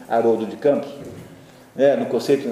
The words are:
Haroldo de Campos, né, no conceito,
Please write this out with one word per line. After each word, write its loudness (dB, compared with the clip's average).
Haroldo 2
de -8
Campos, 0
né, 4
no -2
conceito, 0